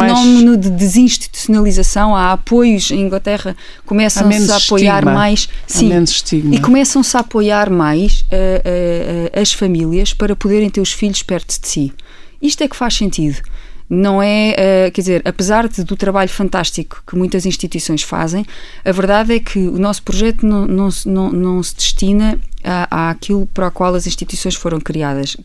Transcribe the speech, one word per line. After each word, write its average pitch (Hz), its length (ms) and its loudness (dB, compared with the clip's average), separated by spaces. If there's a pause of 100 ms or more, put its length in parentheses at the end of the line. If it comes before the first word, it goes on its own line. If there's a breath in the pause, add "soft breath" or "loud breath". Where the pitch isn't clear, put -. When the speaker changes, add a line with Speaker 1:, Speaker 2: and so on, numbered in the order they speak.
(200)
Speaker 1:
fenómeno 240 380 6
de 196 140 0
desinstitucionalização, 208 1400 2
há 185 180 2
apoios, 226 580 2
em 196 100 0
Inglaterra 190 540 -4 (300 loud breath)
começam-se 208 400 0
Speaker 2:
Há - 20 4
menos 208 220 4
Speaker 1:
a 202 80 2
apoiar 202 380 2
Speaker 2:
estigma. 196 180 2
Speaker 1:
mais. 208 360 2 (140)
Speaker 2:
Há - 100 -10
Speaker 1:
Sim. 220 160 4
Speaker 2:
menos 175 220 2
estigma. 151 440 0
Speaker 1:
E 143 40 0
começam-se 262 560 2
a 247 60 0
apoiar 208 480 0
mais, 170 600 4
ah, 190 40 2 (300)
ah, 170 720 -2
ah, 202 40 2
as 208 120 0
famílias 180 600 0
para 208 220 -2
poderem 208 340 0
ter 202 120 -2
os 190 100 -2
filhos 202 320 -4
perto - 380 -6
de - 60 -10
si. 139 260 -4 (480 soft breath)
Isto 294 220 -2
é 285 40 2
que - 80 -12
faz 240 200 -2
sentido. 160 420 -2 (520 soft breath)
Não 196 320 0
é, 214 340 2
eh, 185 360 2
quer 190 100 -2
dizer, 175 240 0
apesar 214 420 0
de, 196 160 -6
do 190 120 -6
trabalho 190 340 -2
fantástico 180 800 -4
que - 100 -10
muitas 180 300 -2
instituições 165 560 -4
fazem, 170 420 -4 (400 loud breath)
a 190 60 2
verdade 202 420 2
é 233 60 2
que - 180 -4
o 180 220 -2
nosso 202 240 -2
projeto 220 420 2
não, 208 220 2
não 190 240 0
se, - 180 -6
não, 190 220 0
não 180 320 0
se - 120 -8
destina 208 640 2 (240)
a, 175 460 -2
àquilo 196 420 -2
para 185 160 -2
o 180 40 -2
qual 180 240 -2
as 175 100 -2
instituições 185 480 -6
foram 165 260 -6
criadas. 139 640 -4